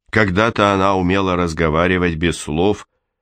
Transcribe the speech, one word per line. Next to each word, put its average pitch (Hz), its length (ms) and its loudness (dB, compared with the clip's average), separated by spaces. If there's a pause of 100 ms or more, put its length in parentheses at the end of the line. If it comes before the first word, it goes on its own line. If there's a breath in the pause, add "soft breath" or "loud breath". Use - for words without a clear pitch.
Когда-то 104 640 0
она 98 220 2
умела 92 400 0
разговаривать 85 800 0
без 80 220 -2
слов, 90 500 -2 (340)